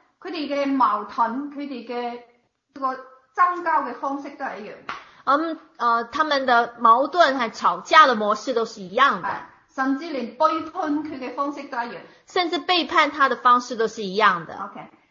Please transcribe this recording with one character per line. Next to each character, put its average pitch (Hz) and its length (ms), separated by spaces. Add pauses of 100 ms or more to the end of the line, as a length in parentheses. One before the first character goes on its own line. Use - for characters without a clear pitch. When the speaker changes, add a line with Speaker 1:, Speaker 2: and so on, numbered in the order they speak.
(200)
Speaker 1:
佢 359 80
哋 320 180
嘅 277 200
矛 262 380
盾， 247 460
佢 277 100
哋 262 280
嘅 240 320 (580)
個 262 160 (400)
爭 349 300
交 311 200
嘅 247 100
方 285 260
式 285 100
都 - 140
係 196 140
一 208 100
樣。 165 60 (500)
Speaker 2:
嗯， 311 340 (200)
呃， 240 260
他 311 200
們 285 200
的 240 340
矛 240 280
盾 294 320
和 233 120
吵 180 300
架 311 260
的 254 80
模 214 200
式 262 180
都 226 140
是 220 160
一 185 160
樣 254 240
的。 - 60
Speaker 1:
係， - 60 (400)
甚 269 240
至 330 120
連 240 260
背 311 240 (100)
叛 311 320
佢 294 160
嘅 247 160
方 285 200
式 277 80
都 254 160
一 - 20
樣。 220 180 (280)
Speaker 2:
甚 359 240
至 349 80
背 349 260
叛 302 260
他 294 180
的 240 80
方 247 240
式 247 160
都 220 120
是 220 140
一 196 180
樣 185 240
的。 - 120
Speaker 1:
OK， - 340 (200)